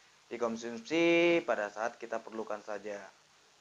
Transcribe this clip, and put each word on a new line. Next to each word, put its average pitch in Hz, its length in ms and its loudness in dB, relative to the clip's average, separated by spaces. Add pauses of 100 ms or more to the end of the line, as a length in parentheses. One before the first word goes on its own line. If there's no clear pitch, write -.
(320)
Dikonsumsi 147 1120 2
pada 104 240 0
saat 113 320 -6
kita 113 160 -6
perlukan 107 480 -8
saja, 104 320 -8 (640)